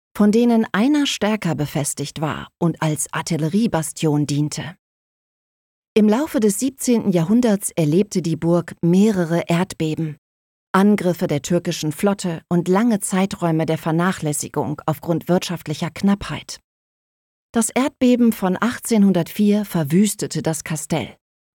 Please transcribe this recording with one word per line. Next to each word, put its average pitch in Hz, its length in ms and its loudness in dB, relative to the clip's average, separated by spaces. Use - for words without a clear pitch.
von 208 180 4
denen 233 400 4
einer 285 320 2
stärker 208 500 -2
befestigt 143 640 -6
war 143 380 -6
und 165 240 -2
als 156 320 -2
Artilleriebastion 160 1120 0
diente. 147 480 -4
Im 214 160 4
Laufe 262 320 0
des 208 180 2
siebzehnten 240 520 0
Jahrhunderts 196 600 2
erlebte 175 500 0
die 160 140 -2
Burg 165 460 0
mehrere 180 680 2
Erdbeben, 160 680 -2
Angriffe 185 540 2
der 147 160 -2
türkischen 170 500 -2
Flotte 190 560 -4
und 175 200 0
lange 208 320 2
Zeiträume 175 680 -2
der 156 140 -2
Vernachlässigung 156 1040 -2
aufgrund 160 420 -4
wirtschaftlicher 170 600 -2
Knappheit. - 720 -2
Das 226 200 0
Erdbeben 247 640 2
von 185 260 -2
achtzehnhundertvier 208 1080 2
verwüstete 160 800 0
das 160 200 -2
Kastell 147 520 -6